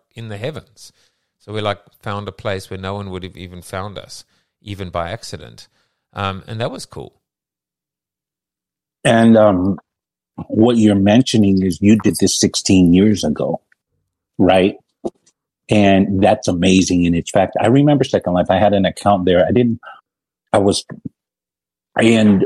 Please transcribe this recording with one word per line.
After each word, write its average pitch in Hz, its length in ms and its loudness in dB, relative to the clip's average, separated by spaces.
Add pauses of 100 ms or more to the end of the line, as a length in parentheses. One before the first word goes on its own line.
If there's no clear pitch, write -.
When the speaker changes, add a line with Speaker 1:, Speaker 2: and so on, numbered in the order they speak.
(140)
Speaker 1:
in 117 140 -18
the 107 80 -14
heavens. 123 560 -14 (480)
So - 140 -18
we, 107 80 -8
like, 104 180 -6 (220)
found 101 260 -10
a 95 60 -16
place 98 360 -10
where 95 80 -14
no 95 180 -10
one 101 160 -12
would 92 120 -12
have 90 140 -16
even 90 240 -18
found 95 360 -14
us, - 280 -20 (360)
even 98 280 -12
by 85 200 -8
accident. 69 600 -16 (440)
Um, 95 320 -8
and 113 140 -12
that 131 120 -6
was - 140 -16
cool. - 360 -20 (1800)
Speaker 2:
And, 113 320 6
um, 98 420 2 (680)
what 117 280 2
you're 107 200 4
mentioning 101 680 2
is 90 180 -4
you 104 160 4
did 101 220 0
this - 180 0
sixteen 92 560 2
years 98 300 2
ago, 69 380 -6 (760)
right? 92 380 2 (920)
And 98 520 2
that's - 280 2
amazing 90 560 2
in 85 100 0
its 82 160 -6
fact. 95 300 -2
I 101 60 0
remember 139 360 2
Second 92 300 -4
Life. 90 160 0
I 95 80 2
had 101 160 2
an 98 120 0
account 95 380 -2
there. 90 240 2
I 95 40 -2
didn't, 117 280 0 (720)
I 95 60 2
was, 101 280 0 (1120)
and 107 480 4